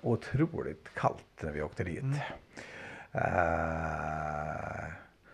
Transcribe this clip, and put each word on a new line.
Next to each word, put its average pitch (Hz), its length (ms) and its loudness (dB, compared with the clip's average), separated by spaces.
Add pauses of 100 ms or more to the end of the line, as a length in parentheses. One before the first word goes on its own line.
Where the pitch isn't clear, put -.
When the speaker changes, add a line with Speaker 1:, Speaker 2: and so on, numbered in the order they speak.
Speaker 1:
otroligt 120 920 2
kallt - 300 0 (160)
när 80 120 -2
vi 73 100 -2
åkte - 220 -2
dit. 87 180 -2
Speaker 2:
Mm. 139 160 0 (920)
Speaker 1:
Eh, 78 1700 2 (500)